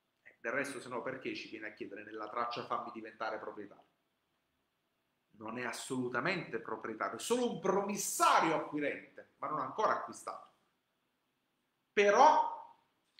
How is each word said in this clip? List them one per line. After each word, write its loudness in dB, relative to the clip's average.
Eh, -20
del -4
resto, -2
se -14
no, -4
perché -6
ci -10
viene -12
a -12
chiedere -12
nella -10
traccia -4
"fammi -6
diventare -8
proprietario"? -14
Non -8
è -6
assolutamente -2
proprietario, -6
è -8
solo 0
un -8
promissario 2
acquirente, -4
ma -6
non -2
ancora 0
acquistato. -8
Però 8